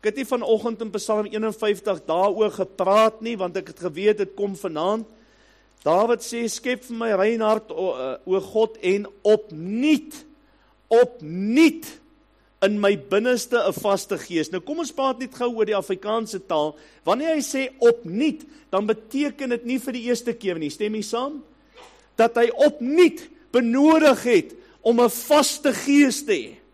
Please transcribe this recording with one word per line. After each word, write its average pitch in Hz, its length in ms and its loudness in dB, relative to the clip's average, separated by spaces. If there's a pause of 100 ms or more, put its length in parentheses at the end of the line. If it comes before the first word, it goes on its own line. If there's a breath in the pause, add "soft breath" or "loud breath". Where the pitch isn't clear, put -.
Ek 220 120 -2
het - 40 -10
nie 262 120 -6
vanoggend 226 520 -2
in 220 100 -8
Psalm 214 360 -4
eenenvyftig 214 760 -4
daaroor 190 460 0
gepraat 208 720 0
nie, 226 160 -6
want 180 200 -6
ek 185 120 -6
het - 120 -20
geweet 185 380 0
dit 196 160 -4
kom 202 220 -4
vanaand. 190 500 -4 (800 soft breath)
Dawid 220 360 2
sê, 233 280 -6
"Skep 247 360 -6
vir 233 120 -12
my 226 160 -4
rein 214 280 0
hart, 214 300 0
o, 170 220 -4
eh, 127 240 -6 (100)
o 185 140 0
God, 220 420 -2
en 202 240 0 (160)
opnuut, 214 1000 0 (640 soft breath)
opnuut 226 1000 2 (760)
in 208 180 2
my 202 160 2
binneste 226 600 -2
'n 190 160 0
vaste 196 460 -2
gees." 156 320 -4
Nou 180 100 -6
kom 302 180 -8
ons 311 140 -8
praat 262 260 -2
net 254 160 -12
gou 240 220 -4
oor 220 80 2
die 208 120 -2
Afrikaanse 208 720 -6
taal. 151 300 -2 (280 soft breath)
Wanneer 285 300 0
hy 302 60 -2
sê 269 280 -4 (100)
opnuut, 233 680 2 (260 loud breath)
dan 202 160 -2
beteken 269 640 -4
dit 240 160 -4
nie 247 140 -4
vir - 140 -8
die 233 160 -8
eerste 240 260 -2
keer 185 240 -4
nie. 151 120 -6
Stem 208 240 -4
jy 214 80 -6
saam? 254 400 -6 (760 soft breath)
Dat 233 180 4
hy 240 200 2
opnuut 302 760 4 (240 soft breath)
benodig 277 680 4
het 233 320 2 (280 loud breath)
om 233 180 2
'n 240 100 4
vaste - 600 2
gees 277 520 2
te 214 80 -2
hê. 135 220 -4 (200)